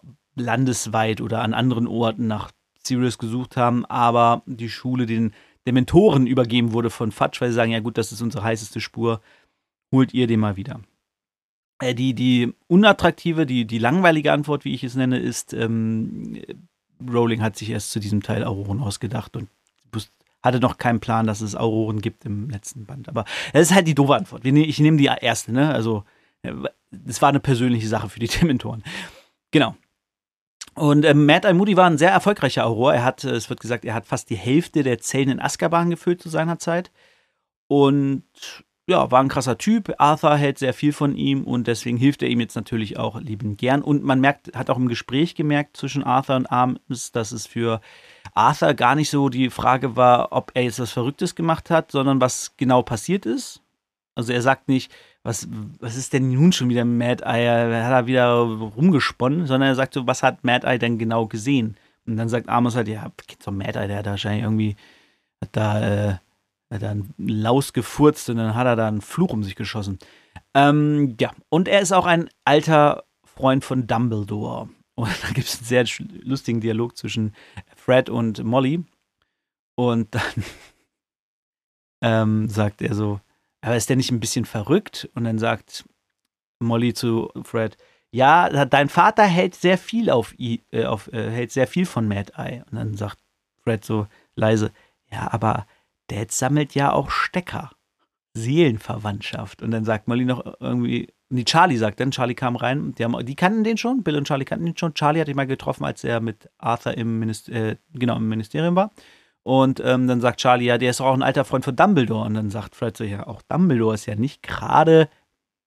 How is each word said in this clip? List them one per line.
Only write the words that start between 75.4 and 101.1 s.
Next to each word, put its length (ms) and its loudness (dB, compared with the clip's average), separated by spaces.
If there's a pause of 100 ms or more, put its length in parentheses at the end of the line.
einen 80 -16
sehr 200 2
sch-, 200 -8 (180)
lustigen 380 -4
Dialog 360 -4
zwischen 360 -6 (420)
Fred 340 2
und 340 -4
Molly. 400 -2 (920)
Und 380 -2
dann, 300 -6
<laughs> 1600 -20
ähm, 480 0
sagt 320 -2
er 140 -2
so, 260 -4 (400)
„Aber 160 -2
ist 120 -4
der 60 2
nicht 160 0
ein 80 -2
bisschen 260 -4
verrückt?“ 720 -4
Und 80 -4
dann 160 -2
sagt 460 -4 (720)
Molly 340 0
zu 360 -4 (140)
Fred, 340 -6 (340)
„Ja, 540 4
dein 240 4
Vater 340 4
hält 320 2
sehr 220 2
viel 320 -4
auf 280 0
i-, 340 -6
äh, 140 -2
auf, 280 -4
äh, 180 -6
hält 200 -6
sehr 160 0
viel 180 -2
von 220 -2
Mad 280 -4
Eye.“ 340 -12
Und 60 -12
dann 200 -6
sagt 240 -10 (440)
Fred 220 -4
so 220 -2 (280)
leise, 360 0 (380)
„Ja, 220 -8
aber 340 -2 (440)
Dad 220 -8
sammelt 440 -2
ja 160 2
auch 180 -2
Stecker. 640 -6 (640)
Seelenverwandtschaft.“ 1300 -2
Und 100 -4
dann 140 -2
sagt 220 -2
Molly 180 0
noch 340 -6
irgendwie, 540 -4 (160)